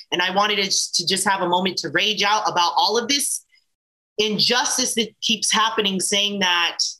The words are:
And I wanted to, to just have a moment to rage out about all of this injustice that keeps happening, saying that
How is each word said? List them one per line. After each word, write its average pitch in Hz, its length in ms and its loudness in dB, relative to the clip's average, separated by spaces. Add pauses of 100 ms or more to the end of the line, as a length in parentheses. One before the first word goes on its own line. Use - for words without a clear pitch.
(100)
And 175 120 0
I 185 120 -2
wanted 208 220 2
to, - 380 -2
to 170 120 -2
just 190 220 0
have 190 140 2
a 175 60 0
moment 180 300 0
to 156 120 -6
rage 190 320 0
out 202 280 2
about 175 260 2
all 196 220 2
of 226 100 0
this - 360 -2 (760)
injustice 220 760 0
that 226 160 -2 (100)
keeps - 320 0
happening, 214 480 0
saying 202 400 -2
that 175 380 0 (220)